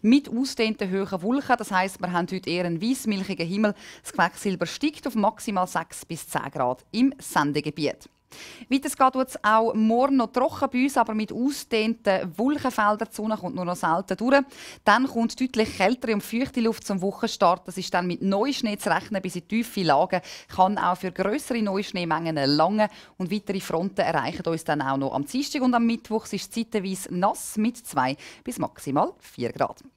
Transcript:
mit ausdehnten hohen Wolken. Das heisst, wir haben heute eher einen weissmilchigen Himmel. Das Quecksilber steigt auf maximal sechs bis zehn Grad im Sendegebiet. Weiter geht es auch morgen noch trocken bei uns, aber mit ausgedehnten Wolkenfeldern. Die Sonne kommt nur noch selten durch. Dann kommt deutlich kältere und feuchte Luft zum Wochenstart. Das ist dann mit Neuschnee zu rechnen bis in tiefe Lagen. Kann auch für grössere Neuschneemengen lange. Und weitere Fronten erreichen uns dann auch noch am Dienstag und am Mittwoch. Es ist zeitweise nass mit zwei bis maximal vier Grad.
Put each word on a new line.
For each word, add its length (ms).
mit 280
ausdehnten 640
hohen 300
Wolken. 360
Das 140
heisst, 300
wir 100
haben 200
heute 180
eher 160
einen 160
weissmilchigen 680
Himmel. 260
Das 100
Quecksilber 520
steigt 420
auf 80
maximal 520
sechs 380
bis 220
zehn 240
Grad 400
im 280
Sendegebiet. 880
Weiter 420
geht 180
es 140
auch 300
morgen 440
noch 140
trocken 400
bei 120
uns, 140
aber 160
mit 180
ausgedehnten 1040
Wolkenfeldern. 760
Die 40
Sonne 220
kommt 180
nur 100
noch 100
selten 420
durch. 240
Dann 240
kommt 320
deutlich 380
kältere 360
und 80
feuchte 400
Luft 240
zum 160
Wochenstart. 680
Das 100
ist 160
dann 140
mit 140
Neuschnee 560
zu 120
rechnen 320
bis 140
in 120
tiefe 360
Lagen. 380
Kann 240
auch 200
für 140
grössere 500
Neuschneemengen 720
lange. 540
Und 140
weitere 280
Fronten 420
erreichen 460
uns 160
dann 180
auch 160
noch 160
am 120
Dienstag 360
und 120
am 120
Mittwoch. 400
Es 80
ist 200
zeitweise 600
nass 440
mit 200
zwei 380
bis 160
maximal 600
vier 320
Grad. 320